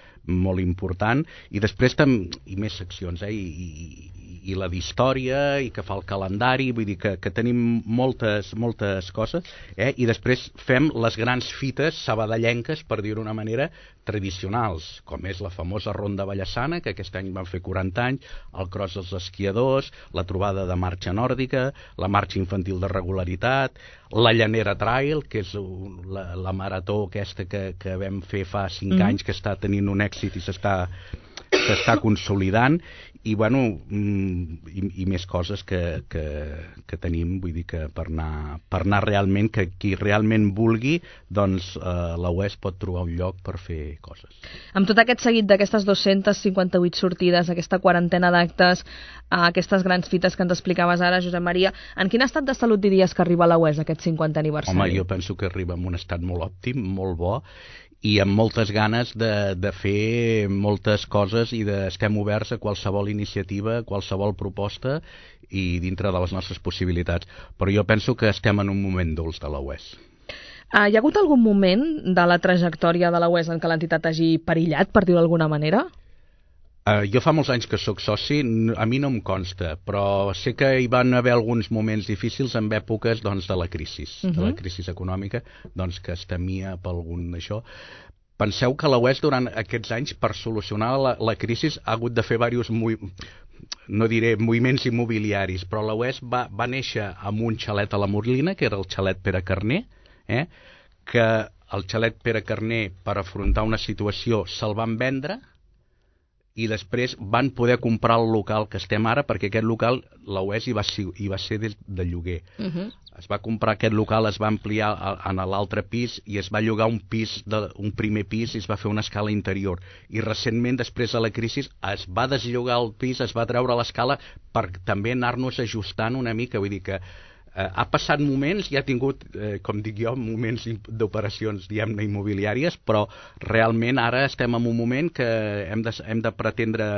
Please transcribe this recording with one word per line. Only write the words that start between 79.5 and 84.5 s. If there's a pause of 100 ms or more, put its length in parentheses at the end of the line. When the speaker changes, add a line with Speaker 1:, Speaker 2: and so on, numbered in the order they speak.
Speaker 1:
però
sé
que (120)
hi
van
haver
alguns
moments
difícils
en
èpoques,
doncs,
de
la
crisi, (160)
de
la
Speaker 2:
Mhm.